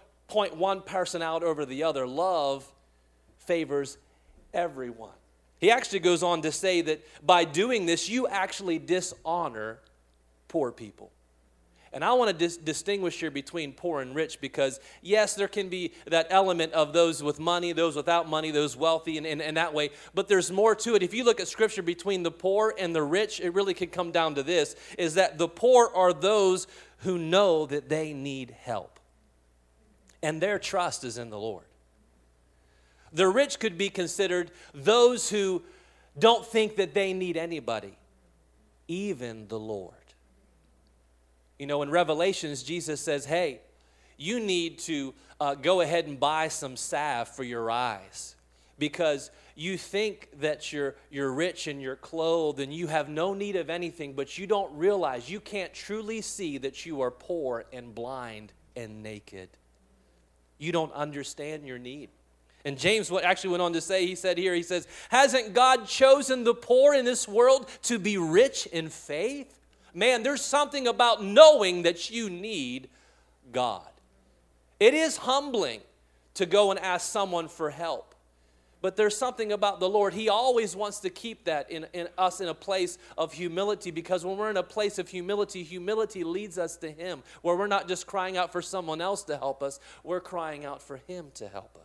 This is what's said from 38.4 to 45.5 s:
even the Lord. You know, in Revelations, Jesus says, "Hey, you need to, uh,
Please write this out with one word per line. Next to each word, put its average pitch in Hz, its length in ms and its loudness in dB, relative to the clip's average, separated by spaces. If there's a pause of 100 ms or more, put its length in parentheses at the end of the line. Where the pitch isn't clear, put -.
even 123 580 -6
the 113 100 -8
Lord. 104 360 -8 (1700)
You 139 60 -12
know, 143 160 0
in 143 80 -4
Revelations, 160 720 0
Jesus 151 400 -6
says, 143 240 -4
"Hey, 151 360 -2 (540)
you 202 240 -6
need 170 380 -2
to, 143 380 -6 (260)
uh, 143 140 0